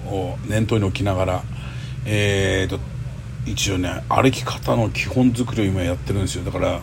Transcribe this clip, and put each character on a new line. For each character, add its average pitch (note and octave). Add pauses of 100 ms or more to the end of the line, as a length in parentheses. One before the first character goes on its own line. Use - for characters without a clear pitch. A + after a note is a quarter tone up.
お、 F#2 (100)
念 G#2+
頭 A2+
に G#2
置 F#2+
き -
な G2
が F#2
ら、 F#2 (640)
え G2
ー -
と、 F#2 (680)
一 -
応 F#2
ね、 F2
歩 C3
き -
方 -
の A#2
基 -
本 B2+
作 A2+
り A2
を -
今 F#2+
や F2
っ -
て -
る G2+
ん -
で F2+
す -
よ。 F2
だ -
か F#2
ら、 F2+